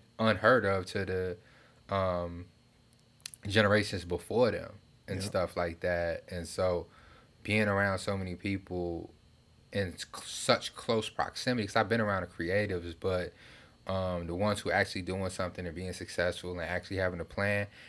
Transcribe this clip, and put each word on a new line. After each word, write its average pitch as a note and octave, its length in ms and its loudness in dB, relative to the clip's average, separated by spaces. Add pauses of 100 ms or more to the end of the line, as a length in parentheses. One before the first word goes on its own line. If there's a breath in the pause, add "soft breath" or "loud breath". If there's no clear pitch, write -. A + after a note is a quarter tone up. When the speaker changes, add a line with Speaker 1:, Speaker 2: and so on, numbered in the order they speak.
(200)
Speaker 1:
unheard A2 460 6
of G2 200 2
to G2 200 -2
the, F#2 320 -2 (560 soft breath)
um, F2+ 520 0 (1040)
generations G2+ 580 4
before G2 460 2
them E2+ 220 -6 (340)
and F#2+ 100 -4
Speaker 2:
Yep. G2 120 -4
Speaker 1:
stuff F2+ 280 -2
like F2 240 -2
that. F2 480 0
And F2 180 -6
so F2+ 400 0 (540 soft breath)
being G#2 260 2
around G2 320 2
so G2 180 -2
many F#2 180 -4
people F2+ 800 -4 (600)
in F#2+ 200 -2
s-, - 120 -10 (200)
such - 500 0
close A2 340 0
proximity, - 580 -2
'cause - 80 -2
I've G#2+ 140 4
been A2+ 120 4
around G2+ 200 2
the F2 60 -4
creatives, F2 680 -2
but, F2+ 360 -2 (580 loud breath)
um, F2+ 360 -2
the E2+ 80 -4
ones G2+ 260 2
who - 100 -2
actually G2 300 2
doing F#2 300 -2
something F2+ 340 -4
and E2 100 -6
being F#2 160 -6
successful F2+ 600 -2
and F2+ 100 -6
actually F2+ 360 -4
having F2+ 220 0
a E2+ 60 -8
plan, G2+ 420 0 (220 loud breath)